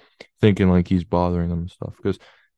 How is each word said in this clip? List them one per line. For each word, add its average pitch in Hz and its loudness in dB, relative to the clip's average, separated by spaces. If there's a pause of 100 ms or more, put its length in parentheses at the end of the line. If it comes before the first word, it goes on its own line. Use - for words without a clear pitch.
(420)
thinking, 101 4
like, 90 2
he's 90 0
bothering 87 -2
them 85 -4
and 87 -10
stuff, - -14
'cause, 98 -4 (380)